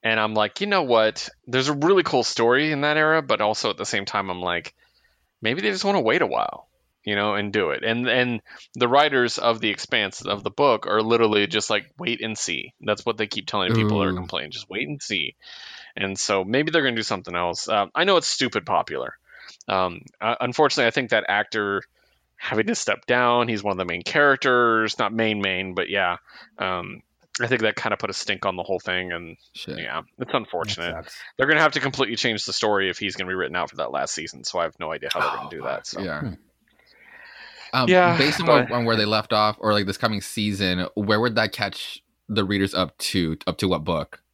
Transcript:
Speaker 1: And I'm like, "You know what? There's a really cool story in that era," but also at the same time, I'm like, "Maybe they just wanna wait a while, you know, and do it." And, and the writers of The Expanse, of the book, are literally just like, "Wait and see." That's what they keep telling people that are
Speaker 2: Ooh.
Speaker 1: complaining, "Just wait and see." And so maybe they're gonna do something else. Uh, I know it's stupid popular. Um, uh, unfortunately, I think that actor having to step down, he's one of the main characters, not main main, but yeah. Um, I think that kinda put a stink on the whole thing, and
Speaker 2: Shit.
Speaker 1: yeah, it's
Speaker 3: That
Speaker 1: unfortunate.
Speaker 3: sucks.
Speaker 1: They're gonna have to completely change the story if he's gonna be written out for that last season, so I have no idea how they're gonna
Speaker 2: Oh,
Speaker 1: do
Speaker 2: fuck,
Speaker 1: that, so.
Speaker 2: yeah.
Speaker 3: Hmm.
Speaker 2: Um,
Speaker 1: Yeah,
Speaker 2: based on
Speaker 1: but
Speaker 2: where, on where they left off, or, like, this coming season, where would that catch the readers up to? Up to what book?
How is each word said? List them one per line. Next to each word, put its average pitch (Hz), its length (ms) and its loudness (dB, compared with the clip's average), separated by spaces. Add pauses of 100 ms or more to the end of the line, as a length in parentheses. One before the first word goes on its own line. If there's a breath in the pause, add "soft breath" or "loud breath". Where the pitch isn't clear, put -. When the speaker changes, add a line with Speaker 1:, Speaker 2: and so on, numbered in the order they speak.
Speaker 1:
And 113 160 2
I'm 107 160 0
like, 107 260 0
"You 202 60 -2
know 196 160 2
what? 110 440 2 (200)
There's 131 220 0
a 151 40 0
really 165 300 4
cool 123 200 2
story 127 480 2
in 139 100 -2
that 151 160 2
era," 156 260 4
but 117 180 0
also 107 300 0
at 92 60 -4
the 101 80 -4
same 101 200 -4
time, 98 240 -2
I'm 90 120 -6
like, 87 320 -4 (680)
"Maybe 123 200 -2
they 214 100 0
just 185 120 -4
wanna 101 180 2
wait 117 200 4
a 120 60 2
while, - 420 -4 (340)
you 104 120 -2
know, 104 180 0
and 101 180 -2
do 98 200 2
it." - 120 -4
And, 117 240 0
and 123 340 0 (340 loud breath)
the 120 120 2
writers 135 520 4
of 113 200 2
The 110 100 0
Expanse, 101 560 -2
of 101 180 -4
the 104 80 -4
book, 135 340 2
are 107 160 2
literally 110 460 4
just 101 220 -2
like, 104 280 -2
"Wait 110 240 -4
and 110 160 -6
see." - 420 -6
That's - 260 -2
what 113 120 -2
they 107 100 -2
keep - 200 -8
telling 104 260 0
people 107 260 2
that - 80 2
are 92 40 0
Speaker 2:
Ooh. 90 40 -2
Speaker 1:
complaining, 85 360 -6
"Just - 180 -14
wait 113 180 -6
and 147 140 -8
see." 87 340 -4 (600 loud breath)
And 98 220 -4
so 98 260 0
maybe 139 280 0
they're 156 120 2
gonna 123 120 2
do 113 80 -2
something 92 320 -4
else. 87 320 -2
Uh, 104 280 2
I 160 100 2
know 190 120 4
it's - 100 0
stupid 110 400 -2
popular. 71 500 -2 (500 loud breath)
Um, 92 360 0 (180)
uh, 113 180 0
unfortunately, 127 480 2
I 113 40 4
think 127 180 -2
that 110 180 2
actor 101 540 0 (560)
having 110 300 -2
to 233 80 -2
step - 320 -4
down, 120 400 4
he's 107 160 -2
one 104 80 0
of 92 80 -2
the 92 120 -2
main 85 120 -6
characters, 123 960 2
not 104 120 0
main 110 300 0
main, 95 320 -2
but 92 160 -2
yeah. 90 280 0 (420 loud breath)
Um, 92 420 -4 (380)
I 123 80 -2
think 120 140 2
that 107 140 2
kinda 104 220 -2
put 101 120 -6
a 95 40 -8
stink - 340 -6
on 92 80 -2
the 90 80 -6
whole 92 160 -4
thing, 92 320 -4
and 85 260 -10 (160)
Speaker 2:
Shit. - 260 -12
Speaker 1:
yeah, 73 220 -6 (180)
it's 127 120 -6
Speaker 3:
That - 60 -2
Speaker 1:
unfortunate. 87 540 -6
Speaker 3:
sucks. 82 260 -12 (200 loud breath)
Speaker 1:
They're 135 100 4
gonna 156 140 4
have 151 120 4
to 147 60 -2
completely 127 360 -2
change 110 300 -2
the 98 80 -6
story 101 360 2
if 87 100 -4
he's 98 160 -4
gonna 92 140 -6
be 92 60 -2
written 85 200 -2
out 87 140 -2
for - 80 -18
that 65 140 -4
last 67 240 -2
season, 71 280 -12
so - 160 -6
I 85 40 0
have 80 160 -6
no 80 120 -6
idea - 220 -8
how 85 60 -2
they're - 100 0
gonna - 180 -8
Speaker 2:
Oh, - 40 -14
Speaker 1:
do 82 100 -10
Speaker 2:
fuck, 62 80 -6
Speaker 1:
that, - 180 -6
so. - 140 -10
Speaker 2:
yeah. 80 200 -4
Speaker 3:
Hmm. 101 120 -6 (1400 loud breath)
Speaker 2:
Um, 131 160 2
Speaker 1:
Yeah, 180 280 6
Speaker 2:
based 147 220 2
on 170 80 -2
Speaker 1:
but 123 220 6
Speaker 2:
where, 120 100 0
on 117 60 0
where 117 100 4
they 107 100 2
left 107 280 0
off, 107 260 4
or, 107 140 2
like, 104 120 2
this 98 120 -4
coming 107 240 0
season, 95 720 -2
where 107 240 2
would 117 160 2
that 110 160 2
catch - 500 -6 (280)
the 107 160 0
readers 95 280 0
up 92 260 -2
to? 82 460 -2
Up 87 140 -4
to 101 80 0
what 82 160 0
book? 78 380 -4 (120)